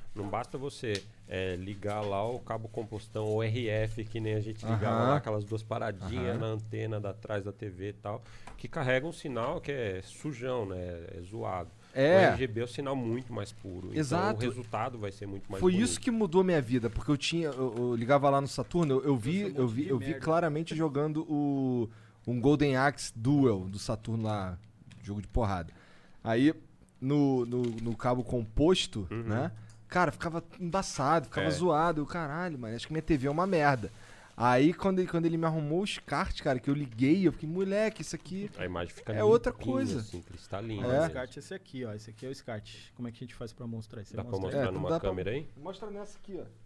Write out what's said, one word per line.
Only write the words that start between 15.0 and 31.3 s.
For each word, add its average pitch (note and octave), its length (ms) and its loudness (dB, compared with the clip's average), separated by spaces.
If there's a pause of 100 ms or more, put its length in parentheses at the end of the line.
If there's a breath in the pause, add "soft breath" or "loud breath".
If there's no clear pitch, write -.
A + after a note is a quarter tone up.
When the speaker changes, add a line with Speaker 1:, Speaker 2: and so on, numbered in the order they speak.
Speaker 1:
ser G2+ 160 -10
muito G2 240 -8
mais G2 100 -4
Speaker 2:
Foi F#3 100 6
Speaker 1:
bonito. G3 160 4
Speaker 2:
isso - 120 -2
que - 100 -4
mudou F#3+ 340 4
minha F3 180 4
vida, A#2 280 2
porque - 220 -2
eu D3 60 4
tinha, E3 320 -2
eu, B2+ 280 -2
eu B2 180 0
ligava C3+ 360 4
lá C#3 100 6
no C#3 60 0
Saturno, C#3+ 480 2
eu, C3 80 2
eu C#3+ 120 4
vi, D3+ 280 0
Speaker 3:
Fazia F#3 100 -2
um D3 40 -10
Speaker 2:
eu C3 80 4
Speaker 3:
monte A2 100 0
Speaker 2:
vi, C3+ 80 0
Speaker 3:
de - 60 -4
Speaker 2:
eu C3 100 2
vi A2 80 -4
Speaker 3:
merda. E3 140 -2
Speaker 2:
claramente D#3+ 540 2
jogando D3+ 460 0 (100)
o, C3+ 560 2 (380 loud breath)
um B2 160 0
Golden C#3 340 6
Axe C3+ 400 2
Duel A#2 540 4
do G2+ 80 -6
Saturno A2 460 -4
lá, G2 340 -2 (460)
jogo G2+ 180 -6
de F#2+ 60 -10
porrada. F#2+ 440 0 (520 soft breath)
Aí, A#2+ 280 6 (480)
no, C3+ 460 4
no, B2 160 -2
no A2+ 340 -2
cabo B2 280 0
composto, A#2+ 880 2
Speaker 1:
Uhum. A2+ 100 -4
Speaker 2:
né? A#2 300 -2 (380 loud breath)
Cara, F3+ 220 2
ficava E3 320 -6 (160)
embaçado, E3 680 0
ficava - 200 -2